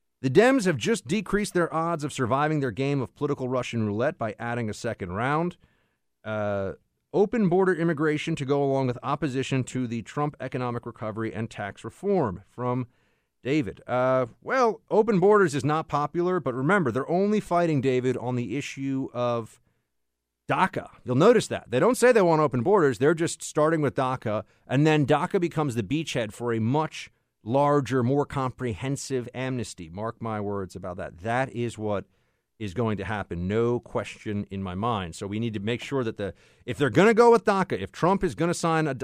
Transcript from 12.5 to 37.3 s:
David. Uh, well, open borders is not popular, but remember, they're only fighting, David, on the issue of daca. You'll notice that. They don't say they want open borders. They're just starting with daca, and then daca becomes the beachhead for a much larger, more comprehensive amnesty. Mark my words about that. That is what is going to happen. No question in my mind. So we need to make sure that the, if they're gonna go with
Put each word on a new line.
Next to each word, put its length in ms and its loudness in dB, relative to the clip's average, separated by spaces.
David. 420 -4
Uh, 400 0
well, 480 0
open 300 2
borders 340 6
is 120 -2
not 220 0
popular, 520 -2
but 160 -4
remember, 360 2
they're 180 -2
only 300 2
fighting, 400 2
David, 380 2
on 180 -4
the 220 -4
issue 560 -6
of 480 -4
daca. 400 0
You'll 120 -2
notice 320 6
that. 220 -6
They 100 0
don't 180 4
say 140 6
they 100 6
want 200 4
open 200 2
borders. 360 4
They're 160 4
just 300 -2
starting 380 2
with 140 0
daca, 480 -2
and 220 4
then 180 4
daca 340 2
becomes 360 -2
the 80 -2
beachhead 480 -4
for 200 -6
a 80 0
much 520 -2
larger, 540 2
more 240 2
comprehensive 1120 -6
amnesty. 520 -6
Mark 320 -8
my 220 -6
words 340 -6
about 220 -10
that. 220 -12
That 320 -2
is 260 -6
what 280 -4
is 160 -8
going 240 0
to 80 -6
happen. 420 -6
No 320 0
question 720 -6
in 140 -8
my 100 -8
mind. 400 -4
So 140 -10
we 120 -6
need 140 -4
to 60 -6
make 240 -4
sure 200 -4
that 140 -4
the, 160 -6
if 100 -6
they're 140 2
gonna 240 6
go 160 8
with 160 6